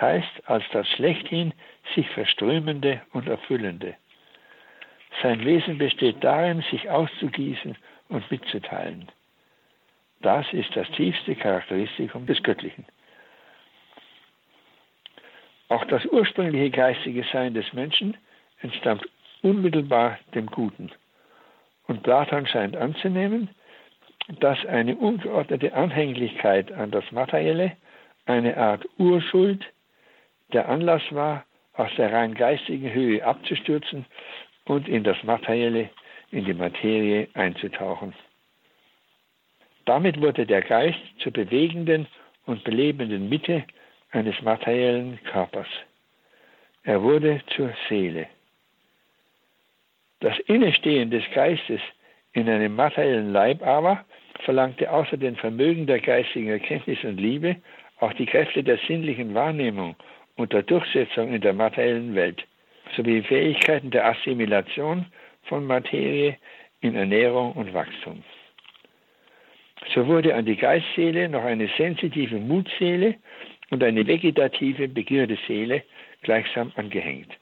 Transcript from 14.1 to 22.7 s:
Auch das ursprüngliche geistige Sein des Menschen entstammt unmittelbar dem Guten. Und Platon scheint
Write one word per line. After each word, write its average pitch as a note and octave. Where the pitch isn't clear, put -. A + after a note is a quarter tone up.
Auch A#2
das B2+
ursprüngliche E3+
geistige B2+
Sein B2+
des A2
Menschen D#3
entstammt A2
unmittelbar D3+
dem A2
Guten. G2+
Und A2+
Platon C#3+
scheint G#2+